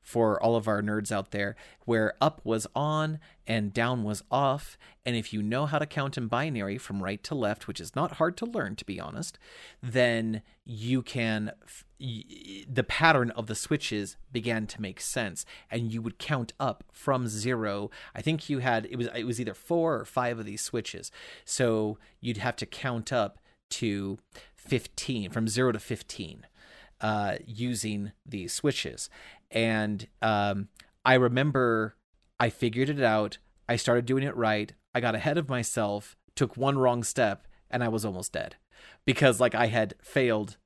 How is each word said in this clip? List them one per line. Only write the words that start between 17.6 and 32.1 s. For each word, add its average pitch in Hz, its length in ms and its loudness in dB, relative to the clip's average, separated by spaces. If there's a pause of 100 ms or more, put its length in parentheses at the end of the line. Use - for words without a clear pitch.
I 113 80 -10
think 156 260 -2
you 139 120 0
had, 117 260 2
it 131 100 -10
was, 120 180 -2
it 117 100 -4
was 117 140 -2
either 110 160 -4
four 165 420 0
or - 100 -6
five 120 320 0
of 107 80 -8
these 101 160 -8
switches. - 480 -6 (340)
So 110 540 2 (200)
you'd 117 200 -4
have 117 180 -2
to - 100 -6
count 120 460 -4
up 107 280 0 (320)
to 101 460 -2 (380)
fifteen, - 720 -4
from 113 180 0
zero 123 240 4
to 107 60 -2
fifteen, - 680 -10 (540)
uh, 104 360 0 (100)
using 107 680 -4 (140)
these 95 280 -8
switches. - 560 -2 (400)
And, 110 580 0 (120)
um, 101 480 2 (360)
I 127 100 8
remember 123 840 4 (420)